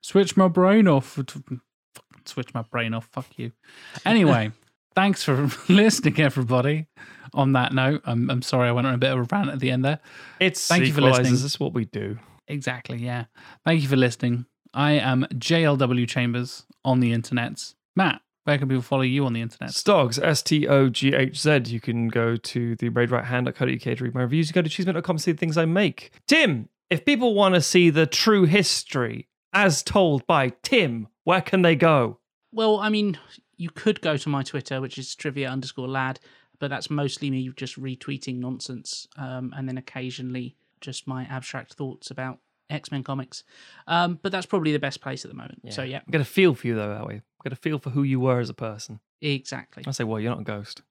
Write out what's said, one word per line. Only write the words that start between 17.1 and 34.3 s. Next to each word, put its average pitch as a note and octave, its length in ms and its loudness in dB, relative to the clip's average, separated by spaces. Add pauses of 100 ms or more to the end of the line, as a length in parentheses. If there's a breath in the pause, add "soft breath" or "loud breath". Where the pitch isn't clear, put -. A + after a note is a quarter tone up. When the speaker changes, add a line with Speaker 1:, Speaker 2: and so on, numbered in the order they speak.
Speaker 1:
internets. A#2 640 -6 (200)
Matt, F3+ 260 0 (240)
where D3 140 2
can C3+ 100 -2
people C3 140 0
follow C3+ 200 0
you C3 240 0
on B2 60 -2
the A2+ 80 -4
internet? - 340 -10
Speaker 2:
Stogs, C#3 460 2
S D#3 220 2
T D3+ 260 2
O C3+ 200 6
G C3+ 260 0
H C3 260 0
Z. D3 260 2
You A#2 140 -6
can A#2 280 -2
go A#2 280 0
to A#2 400 -4
the A#2+ 140 -4
raid A#2+ 200 0
right A#2+ 140 0
hand B2 220 -2
dot B2 100 -6
co C3 100 -2
dot B2+ 80 0
U A#2 60 -8
K A#2+ 160 -4
to B2+ 80 -8
read A#2+ 100 -6
my B2+ 80 -2
reviews. D3+ 260 0
You D#3+ 60 -10
go F3+ 80 2
to D#3 40 0
achievement F3 280 -4
dot E3+ 100 -4
com F3 120 -2
to D3+ 60 -6
see F3 100 0
the D3+ 60 -2
things D#3+ 180 -2
I E3 80 2
make. F3 480 -2 (160 soft breath)
Tim, A3 400 2 (220)
if E3+ 140 -2
people B3 300 2
wanna F#3+ 260 6
see F3 300 6
the D#3 160 4
true G3+ 380 4
history D3 840 0 (260)
as F#3+ 300 2
told D#3+ 460 2
by C#3 220 2 (120)
Tim, B2 460 0 (160)
where F3+ 160 2
can F#3 220 0
they E3+ 120 6
go? C#3+ 460 2 (320)
Speaker 3:
Well, A3 260 2
I G#3 100 -2
mean, G#3 300 0 (380 loud breath)
you E3+ 140 -10
could - 300 -2
go D#3 160 0
to C#3+ 120 -6
my C#3 160 -2